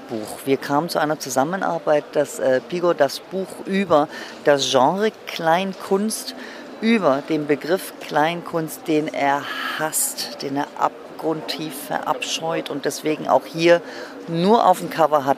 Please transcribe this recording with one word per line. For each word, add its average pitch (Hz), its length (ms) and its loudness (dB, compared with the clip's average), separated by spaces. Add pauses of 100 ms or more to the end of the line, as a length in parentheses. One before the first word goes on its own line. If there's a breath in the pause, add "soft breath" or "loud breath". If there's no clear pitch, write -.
Buch. 107 380 -8
Wir 135 100 4
kamen 143 320 0
zu - 120 -2
einer 156 200 0
Zusammenarbeit, 160 920 0
dass, 143 260 0
äh, 131 220 2
Pigor 170 320 0
das 139 260 2
Buch 185 300 -6 (160)
über 175 420 4 (380 loud breath)
das 135 260 4
Genre 165 400 4 (140)
Kleinkunst, 190 1080 0 (460 loud breath)
über 180 480 4
den 151 180 0
Begriff 151 540 0
Kleinkunst, 160 880 -2
den 156 260 2
er 139 280 2 (380)
hasst, - 640 -4
den 139 120 -6
er 143 120 -2 (120)
abgrundtief 156 920 -4 (140)
verabscheut 160 840 -4
und 143 160 -6
deswegen 151 420 -2
auch - 180 4
hier 170 360 4 (480 loud breath)
nur 180 360 4
auf 180 140 6
dem 170 100 -6
Cover 147 340 4
hat, 135 140 2